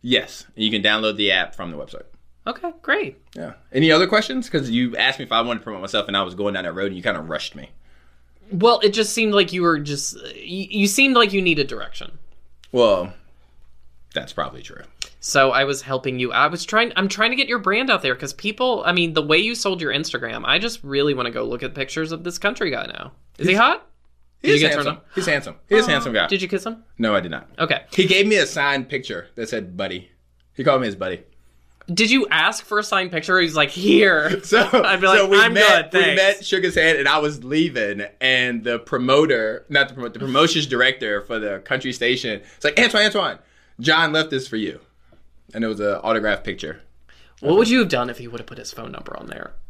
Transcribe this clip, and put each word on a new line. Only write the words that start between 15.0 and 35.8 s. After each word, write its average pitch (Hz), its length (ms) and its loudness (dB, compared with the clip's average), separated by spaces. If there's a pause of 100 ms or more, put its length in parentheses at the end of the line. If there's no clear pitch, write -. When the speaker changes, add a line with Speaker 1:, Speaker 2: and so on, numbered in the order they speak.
Speaker 2:
So 135 320 2
I 135 120 2
was 139 180 -4
helping 131 360 -6
you. 123 140 -2
I 143 160 4
was 165 160 -6
trying, 226 320 0
I'm 190 120 0
trying 214 220 0
to 254 60 -2
get 262 120 0
your 233 120 0
brand 214 300 0
out 196 120 2
there 131 140 0
'cause 139 160 -8
people, 226 520 -2
I 165 80 2
mean, 170 220 0
the 156 80 2
way 156 160 2
you 220 160 0
sold 196 260 -2
your 143 120 -4
Instagram, 117 520 -6
I 143 140 2
just 226 240 -6
really 139 320 0
wanna 123 160 -4
go 117 140 -4
look 117 180 -6
at 131 120 -10
pictures 156 380 -6
of 165 120 -10
this 175 140 -10
country 202 320 -4
guy 113 160 -6
now. - 260 -14 (260)
Is - 80 -2
he 180 60 4
Speaker 1:
He's 208 80 4
Speaker 2:
hot? 269 260 2 (560)
Did 269 80 2
Speaker 1:
he's 147 120 6
Speaker 2:
you 156 60 4
get 151 60 2
Speaker 1:
handsome. 147 200 -2
Speaker 2:
turned - 40 -14
on? - 60 -20 (100)
Speaker 1:
He's 175 120 -2
handsome. 143 280 -2 (140)
He's 208 160 4
a - 0 -
Speaker 2:
Oh. - 80 0
Speaker 1:
handsome 135 200 0
guy. 95 140 2
Speaker 2:
Did 190 160 -2
you 180 60 -6
kiss 190 180 -4
him? 226 160 -10 (160)
Speaker 1:
No, 113 160 2
I 95 60 4
did 87 100 -8
not. - 180 -12 (120)
Speaker 2:
Okay. 156 220 -2 (120)
Speaker 1:
He 170 120 4
gave 190 200 4
me 214 100 4
a 156 100 4
signed 139 420 -2
picture - 480 -8
that 113 120 -8
said, 92 280 -8
"Buddy." 92 340 -8 (440)
He 131 100 -6
called 135 160 4
me 123 80 -2
his 98 80 -6
buddy. 92 260 -6 (680)
Speaker 2:
Did 214 180 2
you 254 180 4
ask 165 360 0
for 208 160 -4
a - 20 -8
signed 190 300 -2
picture? 180 260 0
He's 165 160 2
like, 147 160 2
"Here." 185 720 4
Speaker 1:
<laughs> - 40 -20
So, 214 140 4 (140)
Speaker 2:
I'd 196 280 2
be 190 60 2
like, 190 120 8
Speaker 1:
so 196 100 4
we 196 100 6
Speaker 2:
"I'm 226 160 6
Speaker 1:
met, 202 380 4